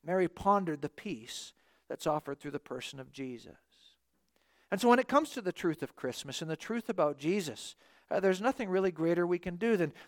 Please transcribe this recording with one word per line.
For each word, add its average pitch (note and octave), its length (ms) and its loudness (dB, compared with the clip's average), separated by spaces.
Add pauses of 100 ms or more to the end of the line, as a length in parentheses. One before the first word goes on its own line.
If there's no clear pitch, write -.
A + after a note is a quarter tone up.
Mary F3+ 260 2
pondered F#3+ 520 2
the C#3+ 80 -4
peace - 640 -10 (360)
that's - 180 -6
offered D3+ 340 -2
through D3+ 100 -10
the C#3+ 80 -6
person C3 400 -10
of C3+ 140 -16
Jesus. C3 420 -10 (1160)
And G3 100 0
so A#3+ 80 4
when A#3+ 100 8
it B3+ 100 0
comes D4+ 220 2
to A#3+ 120 -8
the F#3 100 -2
truth E3 300 -2
of C3+ 120 -8
Christmas - 460 -6
and D#3+ 100 -6
the D#3 60 -2
truth A3+ 320 -6
about D#3 300 2
Jesus, D#3+ 580 -2 (340)
uh, - 80 2
there's F#3+ 220 4
nothing A3+ 300 -2
really F#3+ 200 2
greater E3+ 360 2
we F3 120 2
can F3 180 -6
do A3+ 200 4
than, E3 160 2 (160)